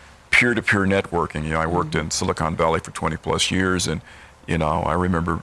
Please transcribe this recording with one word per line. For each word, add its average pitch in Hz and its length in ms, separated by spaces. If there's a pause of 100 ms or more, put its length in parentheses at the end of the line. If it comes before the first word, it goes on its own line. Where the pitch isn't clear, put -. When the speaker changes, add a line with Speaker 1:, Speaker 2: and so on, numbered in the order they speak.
(300)
Speaker 1:
peer-to-peer 110 560
networking, 85 580
you 78 60
know, 80 100
I 80 60
worked 85 240
Speaker 2:
Mm-hmm. 78 160
Speaker 1:
in - 40
Silicon 82 460
Valley 82 240
for - 100
twenty 80 280
plus 80 320
years, 92 360
and, 78 140 (460)
you 87 100
know, 80 280
I 80 100
remember, 85 480